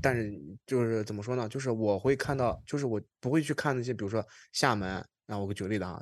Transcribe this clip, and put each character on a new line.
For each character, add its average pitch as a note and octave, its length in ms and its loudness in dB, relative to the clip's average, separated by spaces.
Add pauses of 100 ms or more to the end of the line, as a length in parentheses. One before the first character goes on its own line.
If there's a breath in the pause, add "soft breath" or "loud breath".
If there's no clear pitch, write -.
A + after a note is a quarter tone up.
但 C3 140 4
是， G#2+ 180 -2 (340)
就 B2 180 2
是 A2+ 200 2
怎 G#2+ 100 -6
么 G2+ 80 -4
说 A#2+ 120 -4
呢， A#2+ 140 -2
就 C3+ 100 -6
是 C3+ 120 -4
我 G#2+ 280 2
会 C3+ 160 4
看 C#3 220 0
到， B2 280 0
就 D3 140 -4
是 C#3 80 0
我 G#2+ 140 0 (200)
不 B2+ 80 -4
会 D#3 140 4
去 D3+ 100 -2
看 C#3+ 240 0
那 B2 60 0
些， B2 100 -4
比 G#2 120 -4
如 G2 40 -2
说 A2 160 0 (280 soft breath)
厦 B2+ 240 4
门， F#2+ 280 -2 (220)
啊， G#2+ 100 -6
我 G2+ 160 -2
举 G2+ 120 -4
个 F#2 40 -2
例 G#2+ 100 0
子 F#2 60 -2
啊， F#2 180 -6